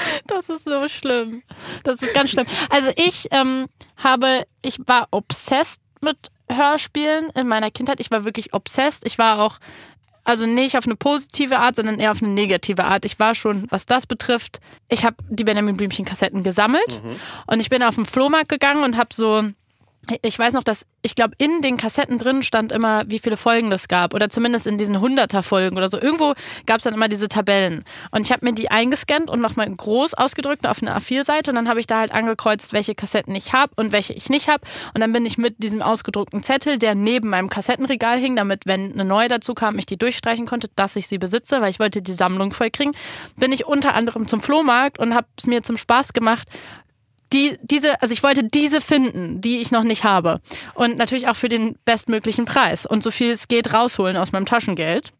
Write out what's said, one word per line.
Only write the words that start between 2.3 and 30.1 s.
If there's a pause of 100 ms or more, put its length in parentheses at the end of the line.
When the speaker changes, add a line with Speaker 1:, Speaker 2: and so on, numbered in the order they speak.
Speaker 1:
schlimm. (220)
Also
ich,
ähm, (300)
habe, (180)
ich
war
obsessed (200)
mit (340)
Hörspielen
in
meiner
Kindheit.
Ich
war
wirklich
obsessed.
Ich
war
auch, (640)
also
nicht
auf
eine
positive
Art,
sondern
eher
auf
eine
negative
Art.
Ich
war
schon,
was
das
betrifft, (280)
ich
hab (140)
die
Benjamin
Blümchen
Kassetten
gesammelt
Speaker 2:
Mhm. (300)
Speaker 1:
und
ich
bin
auf
den
Flohmarkt
gegangen
und
hab
so, (800)
ich
weiß
noch,
dass, (160)
ich
glaub,
in
den
Kassetten
drin
stand
immer,
wie
viele
Folgen
das
gab
oder
zumindest
in
diesen
Hunderter
Folgen
oder
so.
Irgendwo (320)
gab's
dann
immer
diese
Tabellen (260)
und
ich
hab
mir
die
eingescannt
und
nochmal
groß